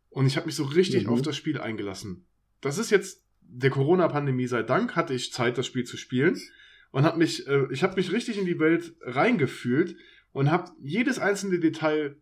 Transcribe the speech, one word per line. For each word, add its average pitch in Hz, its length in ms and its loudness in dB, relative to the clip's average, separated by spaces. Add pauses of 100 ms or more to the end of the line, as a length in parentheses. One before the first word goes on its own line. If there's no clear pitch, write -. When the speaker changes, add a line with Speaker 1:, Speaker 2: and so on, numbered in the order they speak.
Speaker 1:
Und 135 160 0
ich 135 100 2
habe 165 120 -4
mich 143 80 -6
so 147 100 -2
richtig 175 400 2
Speaker 2:
Mhm. 117 80 0
Speaker 1:
auf 120 80 2
das 147 160 -4
Spiel 147 220 -4
eingelassen. 101 680 -8 (360)
Das 143 180 -4
ist 226 100 -4
jetzt - 320 2 (200)
der 123 280 0
Corona-Pandemie 139 800 2
sei 120 160 0
Dank, 143 320 0
hatte - 180 0
ich 123 180 -6
Zeit, 123 280 0
das 123 80 -2
Spiel 123 160 -4
zu - 140 -12
spielen. 143 380 0 (540)
Und 135 140 2
hab 160 140 4
mich, 156 300 0
äh, 139 240 2
ich 131 120 -6
hab 185 120 0
mich 185 160 0
richtig 226 280 -2
in 190 60 -2
die 170 120 -2
Welt 160 440 2
reingefühlt 143 920 0 (360)
und 139 180 2
hab 180 220 0 (100)
jedes 233 380 -2
einzelne 190 400 0
Detail 151 640 0